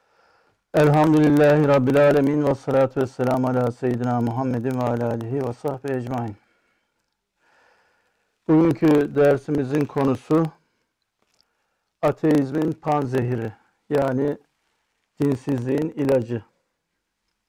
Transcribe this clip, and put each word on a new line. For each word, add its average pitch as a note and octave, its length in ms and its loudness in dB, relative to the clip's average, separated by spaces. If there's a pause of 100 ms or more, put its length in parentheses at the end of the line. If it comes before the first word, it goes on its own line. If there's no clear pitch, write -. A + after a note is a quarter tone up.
(720)
Elhamdülillahi D3+ 920 4
Rabbil C#3 300 2
alemin. D3 480 4
Ve C#3 100 0
salatu C3+ 460 0
vesselamu B2+ 460 -2
ala B2+ 240 0
seyyidina B2 500 -2
Muhammedin B2+ 580 -4
ve B2 40 -4
ala A#2+ 260 -2
alihi A#2 380 -6
ve A#2+ 60 -8
sahbihi C#3 400 -8
ecmain. A#2+ 420 -8 (2000)
Bugünkü D3+ 680 2
dersimizin C#3+ 720 0
konusu C#3 600 -2 (1600)
ateizmin D3+ 720 0
panzehiri, B2+ 800 -4 (360)
yani C#3 480 -2 (840)
dinsizliğin C#3+ 680 -4
ilacı. B2 540 -2 (1040)